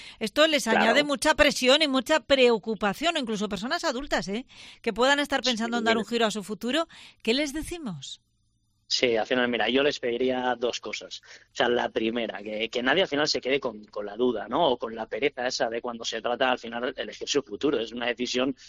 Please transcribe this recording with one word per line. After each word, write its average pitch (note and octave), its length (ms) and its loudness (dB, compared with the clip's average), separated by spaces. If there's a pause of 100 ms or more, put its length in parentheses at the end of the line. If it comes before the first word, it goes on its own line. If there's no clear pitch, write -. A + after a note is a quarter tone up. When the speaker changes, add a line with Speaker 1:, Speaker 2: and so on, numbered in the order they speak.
(180)
Speaker 1:
esto D4 280 4
les D4 180 0
Speaker 2:
Claro. A3 160 4
Speaker 1:
añade A#3 240 4
mucha D4 300 2
presión C#4+ 460 4
y D#4 80 2
mucha C4+ 320 2
preocupación, A#3+ 960 2
o D4+ 40 0
incluso G#3+ 280 -4
personas A#3 360 -4
adultas, C4+ 440 -2
¿eh? G#3+ 160 -6 (380)
que A3+ 100 -2
puedan C4 260 4
estar C#4 240 0
pensando A#3 360 0
en A3+ 60 -2
dar A3+ 100 4
Speaker 2:
Sí. A3+ 60 4
Speaker 1:
un - 40 -4
giro A#3 220 0
a G#3 40 0
su G#3 120 -6
futuro, B3+ 460 -2 (340)
¿qué A3 100 0
les C#4 220 0
decimos? C#4+ 680 -8 (720)
Speaker 2:
Sí, A#2+ 220 2
al G#2 100 0
final, B2 220 2
mira, A2+ 220 0
yo C3 120 2
les C#3+ 160 0
pediría B2+ 560 0
dos A#2 240 -4
cosas. - 440 -12 (280)
O - 60 -12
sea, B2+ 100 2
la A#2+ 220 2
primera, A2 540 -4
que, G#2+ 260 -6
que A#2+ 140 -4
nadie C#3 180 2
al F3+ 80 0
final D3 180 0
se C3 140 -2
quede C3+ 180 0
con, G#2+ 280 -6
con G#2+ 180 -10
la G2+ 120 -10
duda, A2+ 320 0
¿no? D3 200 2
O B2+ 80 2
con A2+ 180 -8
la A2 120 -6
pereza B2 400 -2
esa B2+ 240 -2
de A#2 100 -4
cuando A#2 240 -8
se A2+ 160 -6
trata, A#2+ 300 0
al B2 80 0
final, A#2+ 340 -6
de - 100 -10
elegir G#2+ 240 -10
su C#3+ 160 0
futuro. A#2 380 0
Es A2+ 120 -6
una A#2+ 160 -6
decisión B2 460 -2 (140)